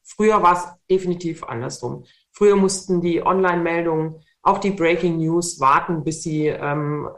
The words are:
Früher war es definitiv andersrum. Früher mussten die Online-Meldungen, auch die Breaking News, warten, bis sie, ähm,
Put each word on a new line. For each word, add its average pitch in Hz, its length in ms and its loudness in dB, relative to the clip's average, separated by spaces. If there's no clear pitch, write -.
Früher 214 400 2
war 214 100 6
es 180 140 -4
definitiv 175 540 -2
andersrum. 131 600 -10
Früher 208 240 4
mussten 190 460 0
die 170 240 0
Online-Meldungen, 170 960 0
auch 196 180 2
die 196 120 -2
Breaking 170 460 0
News, 165 420 -2
warten, 151 440 2
bis 156 200 -6
sie, 151 240 -2
ähm, 147 720 -4